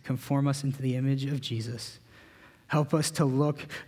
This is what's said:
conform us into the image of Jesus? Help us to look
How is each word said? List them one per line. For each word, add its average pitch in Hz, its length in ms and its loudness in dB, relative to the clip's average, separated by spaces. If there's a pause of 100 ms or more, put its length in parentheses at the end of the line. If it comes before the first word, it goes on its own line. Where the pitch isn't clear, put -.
conform 139 460 0
us 139 160 0
into 135 180 -2
the 127 140 0
image 135 280 0
of 139 160 -2
Jesus? 113 600 -8 (640)
Help 151 260 2
us 156 200 2
to 160 120 2
look 143 360 2 (280)